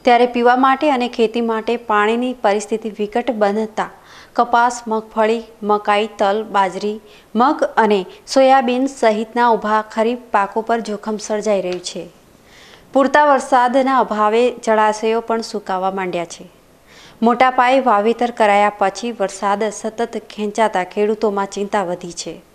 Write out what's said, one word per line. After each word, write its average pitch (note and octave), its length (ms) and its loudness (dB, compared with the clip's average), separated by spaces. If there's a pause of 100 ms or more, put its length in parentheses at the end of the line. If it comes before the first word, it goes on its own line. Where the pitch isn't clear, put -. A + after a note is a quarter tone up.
ત્યારે A#3+ 240 4
પીવા A#3+ 300 2
માટે C4+ 360 2
અને B3 160 0
ખેતી A#3 340 -2
માટે A3+ 360 -2
પાણીની A#3 560 0
પરિસ્થિતિ G#3+ 560 -2
વિકટ G#3+ 420 -4
બનતા G#3+ 580 -2 (460)
કપાસ, A#3+ 520 0
મગફળી, A3 560 -2 (200)
મકાઈ, G#3 440 0
તલ, G#3+ 440 -2
બાજરી, G3 500 -2 (340)
મગ C#4 280 2
અને G#3 420 2 (220)
સોયાબીન C4 580 4
સહિતના A#3 640 0
ઊભા G#3+ 320 0
ખરીફ A3+ 360 -2 (140)
પાકો G3+ 300 0
પર A#3 180 -2
જોખમ G#3+ 380 -8
સર્જાઈ G#3 440 -2
રહ્યું F3+ 180 -6
છે. F3 280 -12 (840)
પૂરતા C#4 320 4
વરસાદના C4 720 2
અભાવે A3 540 2
જળાશયો A3 720 0
પણ A3+ 200 -4
સુકાવા F#3+ 500 -6
માંડ્યા F3+ 340 -6
છે. F3+ 240 -18 (720)
મોટા A#3 280 4
પાયે B3+ 300 4
વાવેતર A#3 520 2
કરાયા G#3 460 4
પછી G3 340 -2
વરસાદ G3+ 520 -2
સતત A3 680 -6
ખેંચાતા G#3 540 -2
ખેડૂતોમાં G#3 640 -2
ચિંતા G3+ 360 -4
વધી F3 280 -8
છે. E3+ 300 -14 (140)